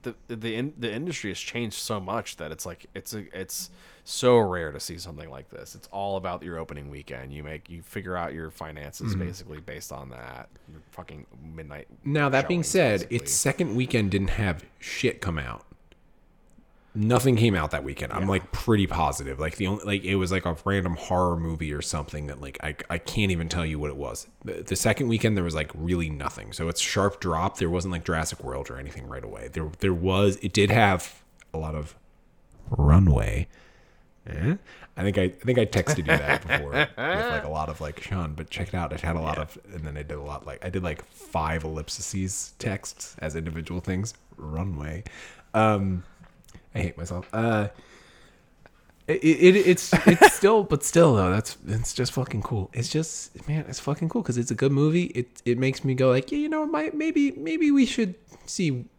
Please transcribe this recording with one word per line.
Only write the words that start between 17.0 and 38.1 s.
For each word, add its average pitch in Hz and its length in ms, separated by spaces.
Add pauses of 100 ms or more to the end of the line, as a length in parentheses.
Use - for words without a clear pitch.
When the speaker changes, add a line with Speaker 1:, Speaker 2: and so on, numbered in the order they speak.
Speaker 2:
came 110 180
out 78 180
that 73 120
weekend. 69 280
I'm, 90 120
Speaker 1:
Yeah. 98 60
Speaker 2:
like, 95 220
pretty 101 360
positive. 69 520
Like, 80 180
the 95 100
only, 101 160
like, 101 200
it 92 120
was, 92 160
like, 92 160
a 82 180
random 92 300
horror 90 420
movie 80 340
or 71 120
something 73 420
that, 71 160
like, 69 220
I, 76 120 (140)
I 87 80
can't 101 340
even 82 180
tell 85 180
you 78 100
what 73 140
it 67 60
was. 65 280 (180)
The, - 200
the - 120
second 120 320
weekend, 110 300
there 92 60
was, 82 100
like, 78 220
really 85 340
nothing. - 440
So 82 160
it's - 120
sharp - 380
drop. 87 400
There 85 100
wasn't, 87 220
like, 85 120
Jurassic 80 400
World 65 280
or 62 60
anything 65 300
right 65 160
away. - 280
There, 78 180 (100)
there 95 140
was, 95 440
it 98 160
did 104 180
have 101 520 (300)
a 80 60
lot 78 160
of 73 180 (800)
runway. 71 760 (800)
Eh? 110 300 (400)
I 92 80
think 101 160
I, 92 40
I 92 60
think 120 300
I 110 80
texted 120 320
you 82 60
that 143 420
before 143 220
Speaker 1:
<laughs> - 20
Speaker 2:
with, 143 260
like, 202 460
a 73 60
lot 78 200
of, 78 100
like, 73 220
"Sean, 85 320